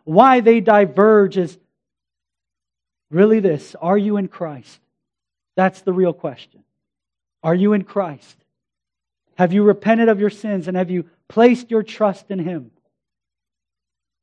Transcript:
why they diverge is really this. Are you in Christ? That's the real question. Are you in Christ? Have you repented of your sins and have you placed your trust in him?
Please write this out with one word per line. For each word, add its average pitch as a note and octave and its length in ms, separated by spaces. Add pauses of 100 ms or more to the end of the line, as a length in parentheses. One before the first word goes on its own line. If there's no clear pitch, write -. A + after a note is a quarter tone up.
why B3 380
they A#3 200
diverge G3+ 760
is F3+ 200 (1600)
really G#3+ 260
this. F3 420
Are F#3 180
you G#3 180
in G3 100
Christ? D3+ 540 (760)
That's F#3 260
the F#3+ 100
real F3+ 200
question. - 500 (800)
Are D#3+ 120
you G3+ 180
in G3+ 120
Christ? F3 520 (1000)
Have F3+ 160
you G3+ 100
repented G#3+ 460
of G#3 120
your G#3 100
sins G3 380
and F#3 80
have F3+ 140
you F3 160 (220)
placed A#3+ 420
your A3+ 120
trust G#3+ 480
in G3 80
him? D#3 320 (1500)